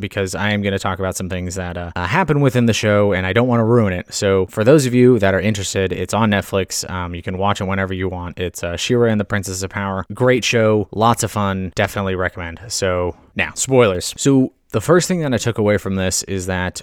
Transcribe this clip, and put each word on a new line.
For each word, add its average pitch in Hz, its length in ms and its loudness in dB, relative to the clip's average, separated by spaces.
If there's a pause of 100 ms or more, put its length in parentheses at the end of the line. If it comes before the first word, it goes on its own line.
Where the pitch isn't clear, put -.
because 95 340 -4
I 101 180 0
am 104 100 0
gonna 98 160 0
talk 95 220 -4
about 92 160 -2
some 92 120 -6
things 90 280 -6
that, 87 200 -6
uh, 87 180 -10
uh, 90 120 -4
happen 151 340 0
within 127 240 2
the 117 80 4
show, 104 400 2
and 92 140 0
I 95 80 0
don't 117 120 2
wanna 117 200 2
ruin 110 260 4
it. 87 220 -8
So 95 320 2
for 110 180 -4
those 139 220 6
of 120 80 0
you 123 240 6
that 98 160 2
are 92 60 2
interested, 98 520 -2
it's 90 220 -4
on 107 160 2
Netflix. 98 580 -2
Um, 90 260 -8
you 85 80 -10
can 92 140 -8
watch 98 240 0
it 104 40 -4
whenever 95 280 -2
you 92 160 -4
want. 87 300 -10
It's, 90 260 -6
uh, 87 140 -6
She-Ra 120 320 2
and 110 100 2
the 101 60 -4
Princess 95 360 -4
of 95 60 -4
Power. 98 460 -4
Great 127 300 2
show, 110 480 2
lots 113 300 2
of 107 80 -2
fun, 95 440 -2
definitely 98 400 -2
recommend. 90 440 -6 (100)
So 90 460 -2 (220)
now, 85 180 -2
spoilers. 113 640 2
So 135 380 2 (160)
the 110 120 -2
first 170 260 4
thing 180 120 -2
that 147 120 -2
I 117 60 2
took 117 180 -2
away 104 220 2
from 95 160 -4
this 92 300 -2
is 95 200 -4
that, 90 380 -4